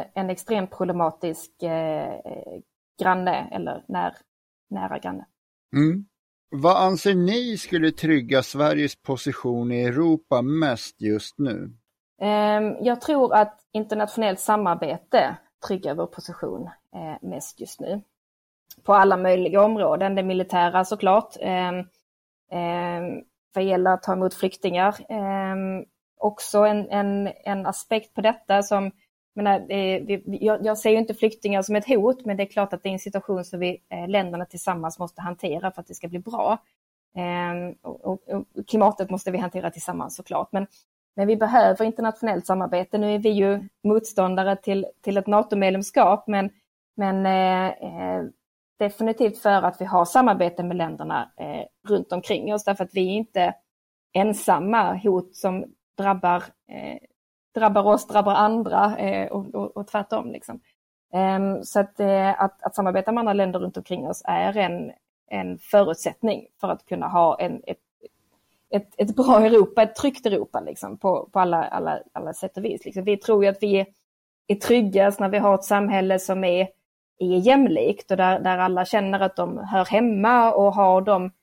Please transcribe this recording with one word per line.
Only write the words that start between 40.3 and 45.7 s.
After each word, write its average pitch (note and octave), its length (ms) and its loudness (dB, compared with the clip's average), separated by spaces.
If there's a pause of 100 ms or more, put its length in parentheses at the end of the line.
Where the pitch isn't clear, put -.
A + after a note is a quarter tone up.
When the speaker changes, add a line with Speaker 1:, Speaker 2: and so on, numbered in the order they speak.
Speaker 1:
Men, G3 160 -4 (480)
men G3+ 120 0
vi A3 100 2
behöver A3 480 4
internationellt A3 600 -2
samarbete. F#3 520 -2
Nu G#3 180 0
är G#3+ 40 -2
vi G#3+ 100 2
ju G3+ 400 2 (140)
motståndare G3 720 2
till, G3 300 -2 (160)
till G3 160 -2
ett G3 100 0
nato-medlemskap, G3+ 1000 2